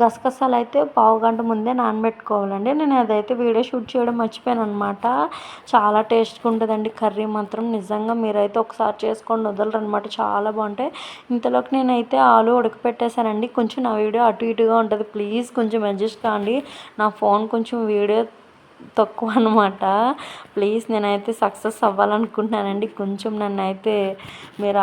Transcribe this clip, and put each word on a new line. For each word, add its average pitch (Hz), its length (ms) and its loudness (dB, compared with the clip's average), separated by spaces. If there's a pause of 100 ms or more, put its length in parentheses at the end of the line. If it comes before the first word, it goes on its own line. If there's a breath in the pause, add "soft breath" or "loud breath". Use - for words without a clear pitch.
గసగసాలు 254 580 2
అయితే 233 200 0 (180)
పావు 220 260 6
గంట 226 160 2 (100)
ముందే 226 300 0
నానబెట్టుకోవాలండి. 220 1000 -2
నేను 294 240 2
అదైతే 214 380 0
వీడియో 233 280 2
షూట్ 240 240 -4
చేయడం 240 280 0
మర్చిపోయాను 226 440 -2
అనమాట. 202 400 -4 (680 loud breath)
చాలా 214 280 4 (100)
టేస్ట్గా 226 400 0
ఉంటుందండి 220 400 0 (100)
కర్రీ 214 260 0 (100)
మాత్రం. 214 260 -6 (140)
నిజంగా 214 460 -4
మీరైతే 208 420 0
ఒకసారి 214 400 -2
చేసుకొని 220 460 -2
వదలరు 214 320 -2
అనమాట, 208 220 -2 (140)
చాలా 208 400 0
బాగుంటాయి. 220 340 -4 (420 loud breath)
ఇంతలోకి 247 420 0
నేనైతే 254 420 0 (140)
ఆలు 226 260 6
ఉడకపెట్టేశానండి. 226 880 -2 (100)
కొంచెం 233 300 -2
నా 226 40 -2 (100)
వీడియో 220 280 2
అటు 202 200 -4
ఇటుగా 226 320 4
ఉంటుంది, 208 320 -2
ప్లీజ్ 214 340 -4 (120)
కొంచెం 220 200 0 (120)
అడ్జస్ట్ 208 340 -4
కాండి. 214 300 0 (440 loud breath)
నా 214 60 4 (160)
ఫోన్ 208 200 4 (120)
కొంచెం 233 240 -2 (160)
వీడియో 208 260 2 (760)
తక్కువ 220 380 -2
అనమాట. 214 440 4 (720 loud breath)
ప్లీజ్, 214 380 0
నేనైతే 202 400 0 (100)
సక్సెస్ 220 360 -2 (100)
అవ్వాలనుకుంటున్నానండి. 208 1000 0 (140)
కొంచెం 196 300 -4 (100)
నన్ను 202 260 -2
అయితే 196 280 -2 (680 loud breath)
మీరు 202 220 2